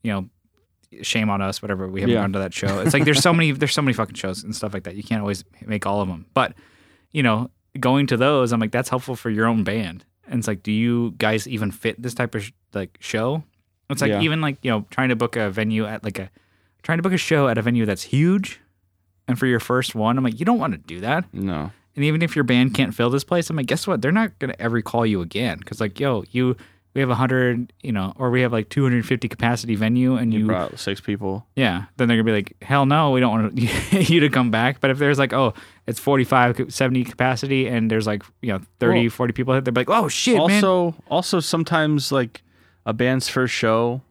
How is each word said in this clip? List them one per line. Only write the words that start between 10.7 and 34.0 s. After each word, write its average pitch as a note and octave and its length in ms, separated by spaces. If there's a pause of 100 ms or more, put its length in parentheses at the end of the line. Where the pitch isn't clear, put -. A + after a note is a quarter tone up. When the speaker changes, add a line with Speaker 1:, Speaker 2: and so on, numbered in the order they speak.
Speaker 1:
you A#2 460
guys A2 300
even A2 240
fit A2+ 300
this A#2+ 120
type A#2+ 220
of G#2 80
sh-, A2 80 (220)
like, F#2+ 260
show?" C3 440 (460)
It's C#3 120
like, F#3 80
Speaker 2:
Yeah. G3+ 120
Speaker 1:
even, D#3+ 200
like, C#3 220
you C3 80
know, G#2+ 180
trying C3 200
to B2 60
book A#2 200
a A2 140
venue A2 360
at, G#2+ 180
like, G#2 160
a, F#2+ 100 (540)
trying E3 140
to E3+ 60
book F#3 100
a F3+ 40
show D3 300
at A2+ 100
a A2+ 40
venue A#2+ 240
that's G2 180
huge, F3+ 560 (680)
and B2 120
for C3+ 80
your A#2+ 120
first B2 360
one, A2+ 220
I'm C3 60
like, A#2 160
"You E3+ 60
don't A#3 140
wanna B2 180
do E2 240
that." D3 320
Speaker 2:
No. F#2+ 380 (240)
Speaker 1:
And C#3+ 100
even D#3 160
if E3+ 140
your D3+ 80
band B2 300
can't A#2 200
fill A#2+ 160
this C3+ 140
place, F3 260
I'm D#3+ 60
like, C3+ 120
"Guess D3 200
what? E3 140
They're C#3 100
not G#3+ 280
gonna C3+ 200
ever A#2 220
call A#2 240
you G2+ 160
again." F2 380
'Cause, - 200
like, G2+ 200
"Yo, C3 320
you, B2+ 240 (380)
we C3+ 80
have C3 80
a A#2+ 60
hundred, B2 560 (120)
you C#3 80
know, F#2+ 260
or B2+ 120
we B2+ 120
have, B2 120
like, A2 160
two C#3+ 140
hundred B2 220
fifty B2 220
capacity A#2 480
venue, B2 400
and A2+ 180
Speaker 2:
You G#2+ 80
Speaker 1:
you" G#2+ 60
Speaker 2:
brought F2+ 320
six G2+ 220
people. G2+ 440 (100)
Speaker 1:
Yeah. G#2+ 280 (140)
Then B2 100
they're A#2 100
gonna A2+ 80
be A2+ 80
like, G2+ 280
"Hell C#3 240
no, D3 260
we B2+ 80
don't B2 120
want A2 260
<laughs> B2 520